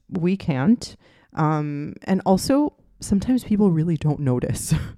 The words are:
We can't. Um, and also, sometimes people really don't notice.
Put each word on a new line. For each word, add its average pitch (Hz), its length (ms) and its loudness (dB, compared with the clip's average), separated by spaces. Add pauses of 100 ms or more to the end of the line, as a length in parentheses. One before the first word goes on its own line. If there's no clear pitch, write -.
We 180 280 -2
can't. 147 600 0 (380)
Um, 151 680 -2
and 190 240 0
also, 277 480 2 (280)
sometimes 240 420 0
people 208 260 4
really 160 260 2
don't 147 240 0
notice. - 540 -2 (240)